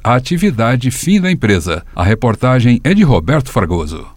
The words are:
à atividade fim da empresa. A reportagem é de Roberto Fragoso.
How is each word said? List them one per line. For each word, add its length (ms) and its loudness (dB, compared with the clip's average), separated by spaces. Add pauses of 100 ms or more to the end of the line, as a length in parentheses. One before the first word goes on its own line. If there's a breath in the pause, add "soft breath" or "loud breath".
à 100 2
atividade 800 0
fim 280 0
da 80 -2
empresa. 540 0 (100)
A 120 -2
reportagem 800 2
é 100 2
de 80 4
Roberto 480 0
Fragoso. 560 -4 (100)